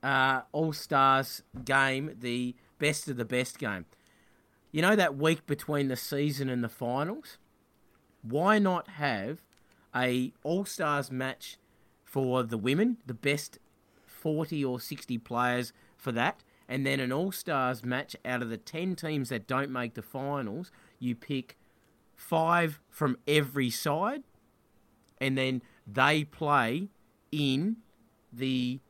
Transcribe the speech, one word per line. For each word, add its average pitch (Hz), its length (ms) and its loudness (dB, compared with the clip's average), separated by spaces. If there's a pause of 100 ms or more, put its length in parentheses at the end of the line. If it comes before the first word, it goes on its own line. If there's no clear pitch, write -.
uh, 131 380 4 (100)
All-Stars 139 920 2 (200)
game, 135 540 2
the 123 380 -4 (240)
best 147 280 0
of 131 80 -4
the 120 80 -2
best 127 360 -2
game? 98 240 -4 (880)
You 156 100 0
know 202 140 6
that 165 200 2
week 160 300 2
between 143 400 0
the 131 80 0
season 139 540 -2
and 123 160 0
the 113 40 -4
finals? 147 720 -4 (840)
Why 165 360 2
not 185 300 2
have 139 520 -2 (540)
a 127 380 0 (100)
All-Stars 151 680 -2
match 131 460 -6 (440)
for 127 400 0
the 113 160 -2
women, 170 380 2 (100)
the 127 80 -6
best 143 460 -4 (440)
forty 156 600 -2
or 123 160 -2
sixty - 380 -6
players 123 540 -2 (240)
for - 140 -6
that, 117 320 -2 (260)
and 135 160 -2
then 135 140 0
an 127 140 -2
All-Stars 135 720 -2
match 123 400 -4
out 123 180 -2
of 113 80 -4
the 117 60 -4
ten 170 400 -6
teams 151 320 -2
that 117 180 -6
don't 135 240 -2
make 123 240 -4
the 110 80 -10
finals, 135 680 -6 (260)
you 123 160 -2
pick 131 420 -8 (600)
five 165 640 2 (100)
from 135 280 0 (100)
every 139 420 4
side, 190 540 -2 (960)
and 135 180 0
then 131 240 0 (240)
they 139 380 4
play 143 640 0 (420)
in 147 460 0 (560)
the 127 580 -2